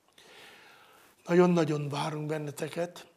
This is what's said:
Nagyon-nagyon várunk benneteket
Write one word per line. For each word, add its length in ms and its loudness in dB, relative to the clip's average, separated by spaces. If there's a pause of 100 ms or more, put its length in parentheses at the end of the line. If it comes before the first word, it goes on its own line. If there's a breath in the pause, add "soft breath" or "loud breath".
(1300 loud breath)
Nagyon-nagyon 640 4
várunk 380 -6
benneteket 880 -8